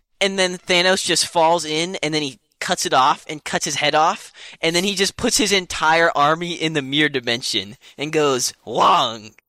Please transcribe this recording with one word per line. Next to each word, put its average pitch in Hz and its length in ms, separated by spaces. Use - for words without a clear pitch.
and 196 160
then 185 200
Thanos 185 460
just - 240
falls 165 380
in, 160 320
and 151 160
then 156 80
he 135 180
cuts - 260
it 165 80
off 139 340
and 156 160
cuts - 220
his 151 100
head 147 200
off, 165 360
and 165 140
then 175 80
he 202 120
just 190 220
puts 233 200
his 196 140
entire 165 640
army 160 380
in 160 200
the 151 80
mirror 143 280
dimension 120 680
and 147 160
goes, 139 400
"Wong!" 123 680